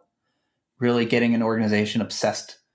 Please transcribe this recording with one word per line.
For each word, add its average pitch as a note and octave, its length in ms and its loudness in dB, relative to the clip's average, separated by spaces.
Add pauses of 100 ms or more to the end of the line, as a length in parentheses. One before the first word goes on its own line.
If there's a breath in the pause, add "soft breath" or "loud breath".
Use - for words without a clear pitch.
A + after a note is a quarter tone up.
(760)
really A#2+ 280 2
getting A#2 280 2
an A#2 80 0
organization A2 580 0
obsessed - 600 -4 (160)